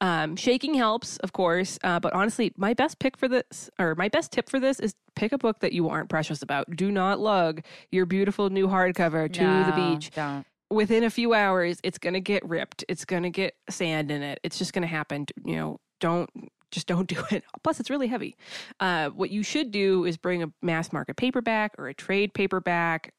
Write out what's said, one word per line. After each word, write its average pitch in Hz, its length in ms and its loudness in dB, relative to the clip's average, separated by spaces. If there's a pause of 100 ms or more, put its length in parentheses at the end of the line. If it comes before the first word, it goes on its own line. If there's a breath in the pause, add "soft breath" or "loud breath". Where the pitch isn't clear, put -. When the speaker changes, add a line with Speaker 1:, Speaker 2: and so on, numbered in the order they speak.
Speaker 1:
Um, 165 340 2
shaking 262 380 2
helps, 233 440 2
of 185 140 -6
course, 180 520 2
uh, 175 160 2
but 170 140 0
honestly, 214 440 0
my 196 160 2
best 277 240 0
pick - 200 0
for 269 100 0
this, - 500 -2
or 170 160 2
my 180 160 0
best 302 220 0
tip - 180 -2
for 269 100 0
this 262 200 2
is 208 160 -2 (200)
pick 214 160 0
a 285 60 0
book 226 220 0
that - 140 -2
you 170 160 0
aren't 151 200 -4
precious 156 320 -2
about. 139 340 -4
Do 190 160 0
not 196 280 2
lug 175 420 2 (300 loud breath)
your 185 160 2
beautiful 196 420 2
new 190 180 2
hardcover 175 640 2
to 180 80 -4
the 156 380 4
Speaker 2:
No, 151 180 2
Speaker 1:
beach. 151 200 -6
Speaker 2:
don't. 143 280 -4 (260)
Speaker 1:
Within 214 340 4
a 226 60 4
few 233 240 2
hours, 185 500 2
it's 190 140 -4
gonna 185 240 -2
get 202 240 0
ripped. - 420 -6
It's 180 160 -6
gonna 180 260 -2
get 185 280 -2 (120)
sand 160 400 -2
in 147 120 -2
it. 143 200 -6
It's - 160 -6
just - 140 -4
gonna 175 160 -2
happen. 147 380 -4 (180)
You 165 140 -4
know, 156 220 -6 (200)
don't, 170 300 0 (420)
just - 160 -6
don't 180 220 0
<laughs> - 40 -4
do 151 160 -6
it. 202 140 -2 (180)
Plus, 320 200 0
it's - 80 -8
really 269 180 -2
heavy. - 300 -6 (420 loud breath)
Uh, 170 300 0
what - 220 -4
you 208 120 -2
should 277 280 -2
do 190 340 2
is 170 100 -2
bring 180 280 -2
a 156 60 -6 (120)
mass 165 320 -2
market 147 240 -6
paperback 226 600 0
or 135 120 -10
a 139 40 -10
trade 196 400 0
paperback. 175 840 0